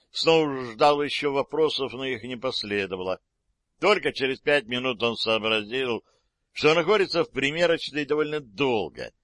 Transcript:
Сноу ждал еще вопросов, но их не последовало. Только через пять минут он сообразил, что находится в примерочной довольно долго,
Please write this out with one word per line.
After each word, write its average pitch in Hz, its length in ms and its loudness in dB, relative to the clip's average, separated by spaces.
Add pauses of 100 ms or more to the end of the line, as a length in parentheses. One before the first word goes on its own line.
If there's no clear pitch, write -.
(120)
Сноу 151 540 2
ждал 147 360 4
еще 147 280 -2
вопросов, 135 640 0
но 131 120 -8
их 123 180 -6
не 127 120 -8
последовало. 98 880 -4 (580)
Только 165 320 2
через 131 280 -4
пять 147 260 2
минут 123 360 -4
он 117 140 0
сообразил, 110 880 -2 (480)
что 151 220 2
находится 170 500 2
в - 80 -6
примерочной 147 760 0
довольно 151 340 -2
долго, 101 720 -2 (100)